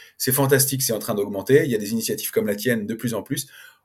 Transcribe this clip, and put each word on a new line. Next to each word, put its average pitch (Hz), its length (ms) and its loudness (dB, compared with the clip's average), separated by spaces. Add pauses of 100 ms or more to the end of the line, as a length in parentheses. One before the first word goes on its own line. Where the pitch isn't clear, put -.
(180)
C'est - 160 -2
fantastique, 135 500 2
c'est 113 120 0
en 107 40 -2
train 107 160 -4
d'augmenter. 101 500 4
Il - 60 -2
y 117 40 0
a 107 40 0
des 104 140 -4
initiatives - 380 -4
comme 107 160 0
la 104 100 0
tienne 110 300 -2
de 113 80 -4
plus 117 180 -4
en 101 100 -4
plus. - 240 -6 (380)